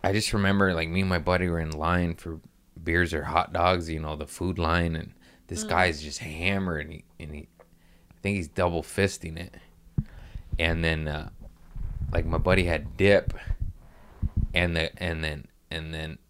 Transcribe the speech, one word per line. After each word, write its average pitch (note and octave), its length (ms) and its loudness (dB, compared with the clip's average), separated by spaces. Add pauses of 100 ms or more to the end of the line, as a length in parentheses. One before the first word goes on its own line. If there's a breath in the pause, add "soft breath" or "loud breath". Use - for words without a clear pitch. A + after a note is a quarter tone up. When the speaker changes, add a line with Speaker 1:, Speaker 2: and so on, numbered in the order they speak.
Speaker 1:
I F#2+ 100 2
just G#2 200 0
remember, G2 400 4
like, E2 160 0
me F2+ 120 2
and F#2+ 80 2
my F2+ 100 2
buddy F2+ 300 2
were E2+ 100 0
in D#2 120 -2
line E2 440 2
for D#2+ 240 -10 (420)
beers E2+ 320 2
or D2 100 -2
hot E2 300 0
dogs, F2 360 2
you D#2 100 -4
know, D#2 160 -6
the D2+ 120 -10
food F2+ 320 -4
line, E2 360 2
and - 180 -8 (340 loud breath)
this E2+ 160 -8
Speaker 2:
Mm. - 60 -8
Speaker 1:
guy's E2+ 320 4
just D2+ 180 -10
hammered, E2+ 680 -2
and E2 80 -14
he, - 100 -16 (160)
and D2+ 140 -12
he, D2 140 -14 (640 soft breath)
I - 100 -20
think G2+ 160 0
he's E2 100 -4
double E2+ 360 0
fisting F2 540 -2
it. E2+ 180 -12 (1040 loud breath)
And E2 240 2
then, D#2 240 0
uh, D2+ 220 -4 (840)
like, E2 140 2
my E2 120 0
buddy F#2 280 4
had D#2 320 -2
dip, G2 360 6 (1200 loud breath)
and E2+ 220 2
the, D#2+ 280 -2
and E2 200 -2
then, D2+ 240 -4 (240)
and D#2+ 220 -6
then D#2+ 260 -8 (100)